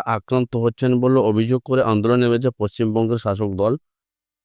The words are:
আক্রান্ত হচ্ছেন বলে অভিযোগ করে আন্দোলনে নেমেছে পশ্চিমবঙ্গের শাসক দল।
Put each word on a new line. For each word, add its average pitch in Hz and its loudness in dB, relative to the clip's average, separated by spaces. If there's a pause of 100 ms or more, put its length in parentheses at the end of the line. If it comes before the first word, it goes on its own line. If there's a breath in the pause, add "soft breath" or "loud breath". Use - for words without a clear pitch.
আক্রান্ত 120 -2
হচ্ছেন 120 0
বলে 131 2
অভিযোগ 113 2
করে 131 0
আন্দোলনে 113 2
নেমেছে 120 0
পশ্চিমবঙ্গের 113 -2
শাসক 104 -4
দল। 104 0 (680)